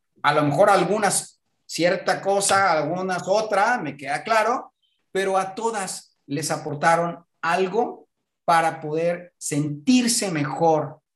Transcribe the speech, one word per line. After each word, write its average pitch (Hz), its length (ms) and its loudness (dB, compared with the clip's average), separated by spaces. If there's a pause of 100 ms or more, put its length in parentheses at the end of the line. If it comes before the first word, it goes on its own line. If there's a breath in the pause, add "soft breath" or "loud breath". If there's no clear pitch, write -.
(240)
a 147 100 4
lo 151 100 2
mejor 147 260 4
algunas 190 680 0 (260)
cierta 180 560 -2
cosa, 196 520 2
algunas 175 540 -2
otra, 214 500 2
me 147 180 -8
queda 143 280 -6
claro, 226 500 0 (400)
pero 190 240 0
a 190 180 -2
todas 214 720 -6
les 151 260 -6
aportaron 165 720 -2 (180)
algo 185 680 -2 (340)
para 160 380 2
poder 165 560 -4
sentirse 185 960 0
mejor 156 680 0 (160)